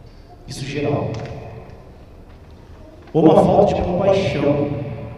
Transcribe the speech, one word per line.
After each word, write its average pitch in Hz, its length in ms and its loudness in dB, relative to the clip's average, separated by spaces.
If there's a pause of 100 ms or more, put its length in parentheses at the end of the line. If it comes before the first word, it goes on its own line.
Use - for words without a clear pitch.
(480)
Isso 131 180 -10
geral. 143 460 -4 (2000)
Ou 156 100 4
uma 160 120 8
falta 196 400 4
de - 80 -2
compaixão. 180 840 0 (480)